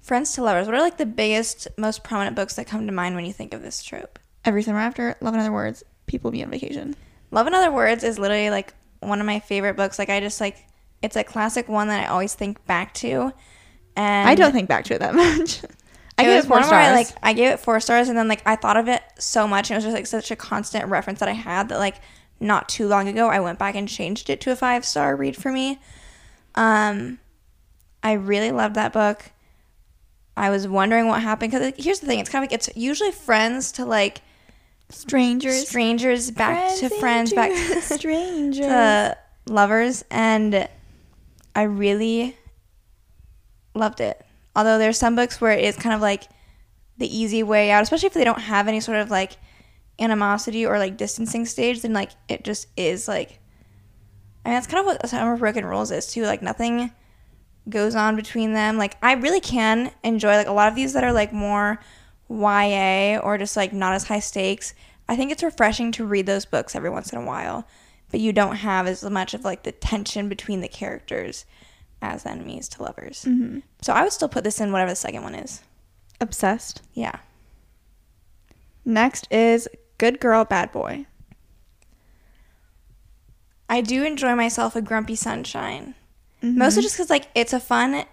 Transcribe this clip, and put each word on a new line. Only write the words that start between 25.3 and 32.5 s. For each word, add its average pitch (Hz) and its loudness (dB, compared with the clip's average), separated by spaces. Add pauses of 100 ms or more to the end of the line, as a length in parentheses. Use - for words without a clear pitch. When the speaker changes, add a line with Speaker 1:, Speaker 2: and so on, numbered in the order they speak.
Speaker 1:
for 269 -6
me. 269 -4 (800)
Um, 214 2 (840)
I 220 2
really 208 0
loved 214 0
that 214 0
book. 208 0 (1080)
I 202 2
was 196 0
wondering 202 2
what 226 2
happened, 220 -2
'cause, 262 0
like, 269 -4
here's 349 -2
the 302 -10
thing. 247 0
It's 202 -6
kind 269 0
of, 277 -6